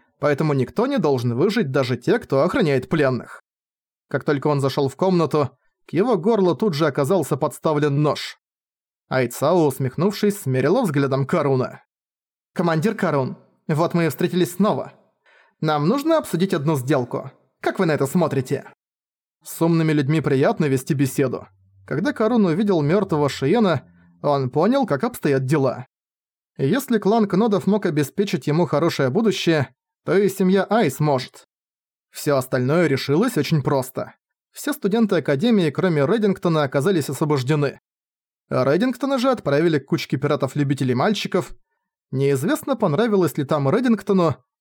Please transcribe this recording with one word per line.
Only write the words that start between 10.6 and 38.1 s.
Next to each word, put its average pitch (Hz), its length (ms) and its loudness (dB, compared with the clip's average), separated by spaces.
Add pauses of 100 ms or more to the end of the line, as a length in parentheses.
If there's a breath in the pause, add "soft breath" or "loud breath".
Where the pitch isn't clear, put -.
взглядом 139 420 0
Каруна. 139 580 -2 (720)
«Командир 175 420 0
Карун, 147 420 -2 (300)
вот 165 260 0
мы 170 120 2
и 160 40 2
встретились 175 460 -2
снова. 185 380 -2 (640 soft breath)
Нам 151 280 0
нужно 285 300 2
обсудить 190 360 -2
одну 160 220 0
сделку. 139 560 -2 (300)
Как - 180 -4
вы 190 60 0
на 160 80 2
это 139 120 0
смотрите?» 139 680 -2 (720)
С - 180 -8
умными 160 300 2
людьми 147 300 0
приятно 156 440 2
вести 135 280 0
беседу. 135 540 -2 (380)
Когда 226 280 -4
Карун 220 320 2
увидел 180 360 2
мертвого 156 460 0
Шиена, 165 560 0 (380 soft breath)
он 139 280 0
понял, 208 360 2
как - 180 -2
обстоят 143 420 0
дела. 131 400 0 (720)
Если 220 400 0
клан 208 300 2
Кнодов 202 400 0
мог 202 180 2
обеспечить 160 600 -2
ему 160 180 2
хорошее 147 440 0
будущее, 170 640 0 (300)
то 156 120 0
и 196 120 4
семья 190 400 2
Ай 208 200 2
сможет. 139 560 -2 (640)
Все 143 260 -2
остальное 131 500 0
решилось 147 500 0
очень 151 240 0
просто. - 540 -4 (360)
Все - 220 -6
студенты 208 440 0
Академии, 165 520 2
кроме 165 360 0
Реддингтона, 185 580 0
оказались 147 460 0
освобождены. 147 720 -2 (720)